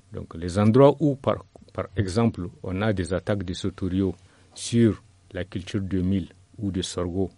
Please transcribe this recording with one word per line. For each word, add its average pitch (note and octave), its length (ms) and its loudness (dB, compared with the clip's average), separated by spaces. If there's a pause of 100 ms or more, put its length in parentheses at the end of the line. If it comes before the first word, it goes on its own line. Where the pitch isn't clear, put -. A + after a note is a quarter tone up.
(120)
Donc, F2 240 -14
les F2 220 -4
endroits B2 420 8
où, C#3+ 160 2
par, - 300 -4 (280)
par - 120 -6 (100)
exemple, G2 540 0 (140)
on F#2+ 180 -4
a A2 100 0
des F#2 220 -2
attaques G2 300 -2
de F2+ 100 -6
sauteriaux F#2 640 -2 (400)
sur A#2 460 2 (300)
la F2+ 140 -6
culture G2+ 360 -8
de F#2 200 -2
mil F#2 260 0 (300)
ou G2+ 140 -4
de F2+ 100 -4
sorgho F2+ 560 -4